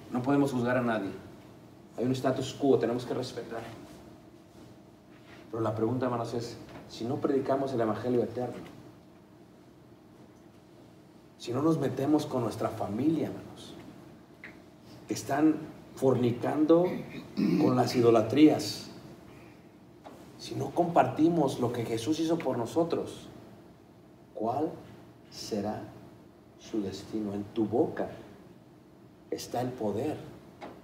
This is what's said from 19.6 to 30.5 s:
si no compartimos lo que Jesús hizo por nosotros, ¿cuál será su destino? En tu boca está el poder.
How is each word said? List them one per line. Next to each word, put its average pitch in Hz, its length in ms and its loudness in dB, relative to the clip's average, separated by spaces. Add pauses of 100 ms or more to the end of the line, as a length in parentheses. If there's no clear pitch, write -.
si - 180 -12
no 135 160 -4
compartimos 156 920 2
lo 117 100 0
que 117 140 -4
Jesús 151 340 -2
hizo 165 180 0
por 123 200 -2
nosotros, 120 720 -2 (1080)
¿cuál 131 340 -2 (600)
será 107 540 -6 (760)
su - 220 -4
destino? 101 520 -6
En 101 120 -6
tu 110 200 0
boca 101 440 0 (1200)
está - 320 -6
el 127 80 -2
poder. 117 480 -2 (680)